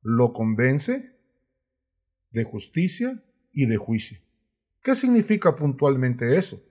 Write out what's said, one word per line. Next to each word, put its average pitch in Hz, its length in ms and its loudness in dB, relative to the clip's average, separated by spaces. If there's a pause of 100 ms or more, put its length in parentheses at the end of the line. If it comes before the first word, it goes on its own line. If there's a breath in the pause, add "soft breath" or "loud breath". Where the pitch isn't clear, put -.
Lo 117 320 2
convence 127 840 -2 (1120)
de 113 140 -2
justicia 180 760 -4 (300)
y 139 140 2
de 110 100 2
juicio. 107 400 -6 (640)
¿Qué 262 140 2
significa 220 600 2
puntualmente 131 800 0
eso? - 360 -4